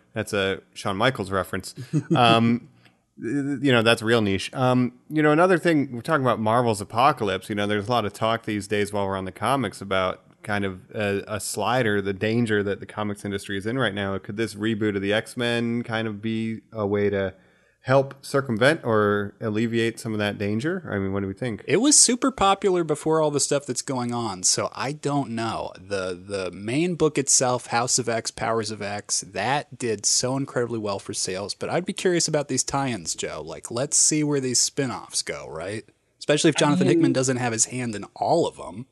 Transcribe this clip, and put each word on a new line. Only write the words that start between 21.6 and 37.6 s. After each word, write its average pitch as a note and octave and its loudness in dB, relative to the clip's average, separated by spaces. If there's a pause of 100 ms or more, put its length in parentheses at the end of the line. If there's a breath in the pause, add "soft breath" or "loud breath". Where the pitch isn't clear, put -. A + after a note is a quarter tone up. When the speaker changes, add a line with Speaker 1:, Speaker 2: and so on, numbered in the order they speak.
Speaker 3:
It C#3+ 4
was C#4 6
super B3+ 4
popular G3 2
before D#3+ 0
all D3+ 2
the C#3+ 0
stuff C#3 0
that's B2+ -6
going B2 -4
on, G#2 -4
so - 2
I A#2+ -4
don't C#3+ -2
know. A2 -4
The, F#2 -4
the F#2 -6
main A#2+ -2
book D3+ 2
itself, B2+ 2
House A#2+ 0
of A#2 0
X, A2+ -2
Powers A2+ -2
of G2+ -8
X, G2+ -4
that A#2 -4
did A2 -2
so C3 0
incredibly A#2+ -2
well G2+ -4
for - -10
sales, F#2+ -6
but - -6
I'd E3+ -2
be F#3+ -6
curious F3 2
about D3+ -2
these C3 0
tie-ins, B2 -4
Joe. D#2 -8
Like, D#2 -12
let's B2+ -2
see D3+ 4
where D3 2
these B2+ 0
spin-offs - -4
go, C#2+ -8
right? F2+ -8 (340)
Especially D3+ 2
if C3+ 0
Speaker 2:
I - -4
Speaker 3:
Jonathan D3 4
Speaker 2:
mean - 6
Speaker 3:
Hickman C3+ 4
doesn't B2+ 2
have A#2+ -2
his A2 0